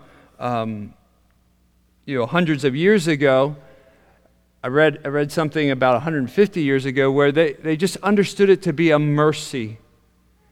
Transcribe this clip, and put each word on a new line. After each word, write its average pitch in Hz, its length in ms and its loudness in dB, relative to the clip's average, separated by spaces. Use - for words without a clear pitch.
um, 113 560 -8
you 139 120 -8
know, 120 100 0
hundreds 156 360 0
of 135 140 -2
years 175 320 2
ago, 143 480 2
I 127 60 -8
read, 147 360 2
I 143 40 -8
read 147 240 -2
something 156 360 -2
about 127 280 2
a 117 40 -4
hundred 147 300 -4
fifty 196 320 0
years 135 220 0
ago 135 260 0
where 143 220 2
they, 151 220 0
they 156 220 -4
just 180 280 -2
understood 202 460 2
it 185 120 2
to 170 100 -2
be 160 200 2
a 147 80 4
mercy, 147 800 -2